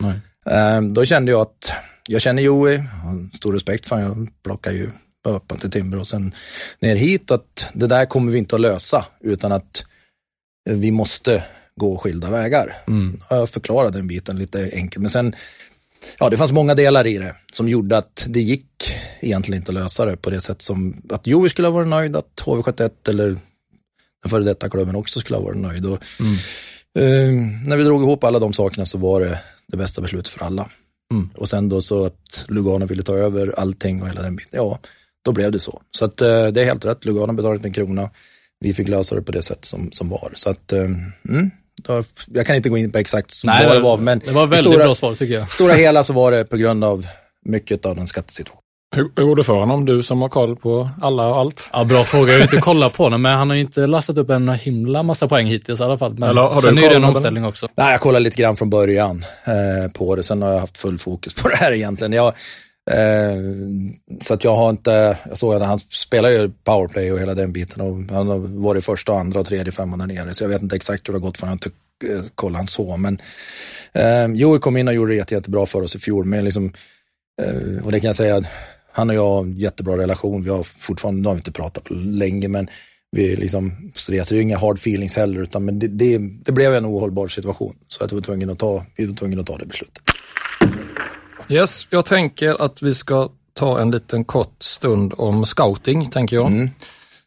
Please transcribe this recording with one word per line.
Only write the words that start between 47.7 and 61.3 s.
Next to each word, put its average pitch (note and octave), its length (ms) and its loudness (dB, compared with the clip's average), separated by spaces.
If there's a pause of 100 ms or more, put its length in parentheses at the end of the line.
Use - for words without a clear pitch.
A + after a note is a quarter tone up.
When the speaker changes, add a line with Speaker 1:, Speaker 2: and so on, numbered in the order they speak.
Speaker 2:
av F#2 100 -2
den F2+ 100 -6
skattesituationen. - 540 -10 (360)
Speaker 3:
Hur, C#3+ 200 0
hur D3 80 4
går D3 120 6
det D3 80 4
för A2+ 100 2
honom, B2 300 2
du B2 180 4
som B2+ 200 -2
har C3 60 0
koll A#2+ 280 0
på A#2+ 340 -2 (120)
alla C3 260 0
och B2+ 100 2
allt? C#3+ 340 -2
Speaker 1:
Ja, A#2+ 120 2
bra B2 200 6
fråga. C3 280 6
Jag C3 60 8
har C3+ 60 8
inte C#3+ 120 4
kollat D3 360 4
på - 100 0
honom, A#2 200 4
men C3 140 4
han C#3 140 2
har C#3+ 60 2
ju C#3+ 60 0
inte C#3 240 0
lastat D3+ 320 4
upp C3+ 120 2
en B2+ 180 2
himla B2+ 540 -2
massa E3 260 0
poäng B2+ 180 4
hittills A2+ 340 -2
i - 20 0
alla B2+ 160 0
fall. A2+ 200 -4
Men A#2+ 120 0
Speaker 3:
Eller A#2+ 120 6
har C3+ 120 4
du C#3+ 60 6
Speaker 1:
sen - 180 6
är D#3+ 40 6
det D#3 60 8
Speaker 3:
koll D3 80 10
Speaker 1:
en C3+ 60 6
Speaker 3:
på C#3 40 6
den? C#3 100 6
Speaker 1:
omställning A2+ 280 0
också. A2 320 -6
Speaker 2:
Nej, C3+ 160 4
jag B2 80 2
kollade B2+ 240 4
lite A2+ 180 0
grann A2 140 4
från G#2+ 140 -2
början, G2+ 540 2 (200)
eh, G2 480 0
på F#2 240 -2
det. F#2 60 -4
Sen G2+ 200 -2
har G2 100 0
jag F#2+ 80 0
haft F#2 180 -8
full F#2 200 -4
fokus - 360 -8